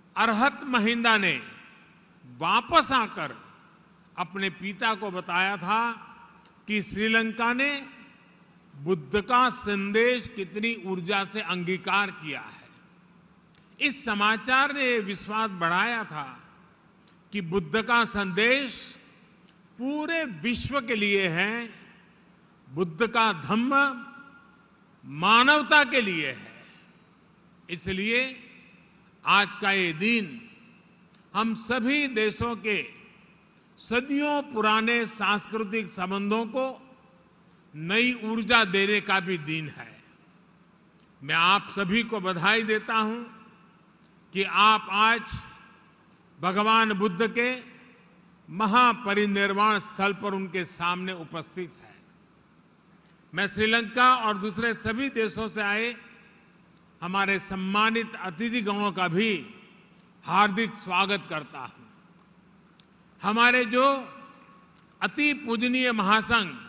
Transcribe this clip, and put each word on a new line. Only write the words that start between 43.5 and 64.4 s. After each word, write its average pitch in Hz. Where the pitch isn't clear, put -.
कि 190
आप 202
आज 214
भगवान 214
बुद्ध 202
के 247
महापरिनिर्वाण 202
स्थल 196
पर 196
उनके 185
सामने 180
उपस्थित 165
हैं। -
मैं 190
श्रीलंका 226
और 220
दूसरे 214
सभी 226
देशों 220
से 202
आए 214
हमारे 190
सम्मानित 214
अतिथिगणों 202
का 180
भी 175
हार्दिक 202
स्वागत 185
करता 151
हूं। 117
हमारे 240
जो 254